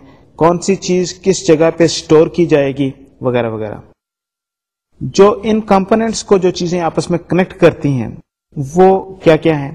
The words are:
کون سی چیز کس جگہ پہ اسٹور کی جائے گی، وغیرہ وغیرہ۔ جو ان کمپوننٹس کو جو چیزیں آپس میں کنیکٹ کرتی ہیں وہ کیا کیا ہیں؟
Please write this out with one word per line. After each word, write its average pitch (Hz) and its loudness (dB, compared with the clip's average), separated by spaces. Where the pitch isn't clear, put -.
کون 170 2
سی 190 -2
چیز 180 -4
کس 185 -2
جگہ 160 4
پہ 170 2
اسٹور 160 2
کی 165 -2
جائے 143 2
گی، 135 -4
وغیرہ 120 -2
وغیرہ۔ 107 -8
جو 196 2
ان 220 0
کمپوننٹس 214 -2
کو 202 2
جو 180 0
چیزیں 175 -4
آپس 160 -4
میں 170 -2
کنیکٹ 180 -2
کرتی - 0
ہیں 120 -4
وہ 190 2
کیا 160 2
کیا 156 0
ہیں؟ 143 -10